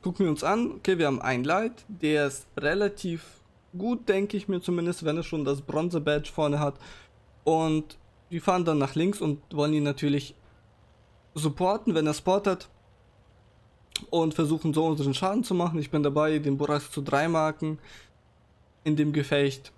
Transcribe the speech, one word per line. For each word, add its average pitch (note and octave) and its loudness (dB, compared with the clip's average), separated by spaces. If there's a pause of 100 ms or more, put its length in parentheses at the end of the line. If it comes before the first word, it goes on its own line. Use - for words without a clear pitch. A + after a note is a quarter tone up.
gucken F#3 0
wir E3 2
uns D3 -2
an. G#3+ 0
Okay, F#3+ 0
wir E3 2
haben C3+ 0
einen B2+ -2
Light, G#3 -2
der D3+ 0
ist - -10 (100)
relativ F3+ -2 (340)
gut, A#3 -4
denke G3+ 0
ich - -6
mir F3+ -2
zumindest, F3 -2
wenn D#3 0
er E3+ -4
schon D#3 -4
das C#3 -2
Bronze-Badge D#3 -2
vorne D3 0
hat. D3 -2 (680)
Und D#3 2 (320)
wir E3+ -6
fahren F3+ 2
dann D#3+ 4
nach C3+ 0
links F3 0
und D3 -2 (100)
wollen D3+ 2
ihn D3+ 2
natürlich C#3+ -2 (1000)
supporten, F3+ 0
wenn D#3 4
er D3+ 2
Spot F#3 2
hat. F#3 -2 (1400)
Und E3 0
versuchen D#3 0
so D#3 2
unseren C#3+ 0
Schaden G3 0
zu - -2
machen. F3 0
Ich C#3 -4
bin D3+ 2
dabei, D3+ 2
den C#3+ 0
Borax D3 -2
zu D3 -6
drei C#3 0
Marken D#3 -2 (1040)
in D3+ 2
dem D3+ 2
Gefecht. C#3+ 0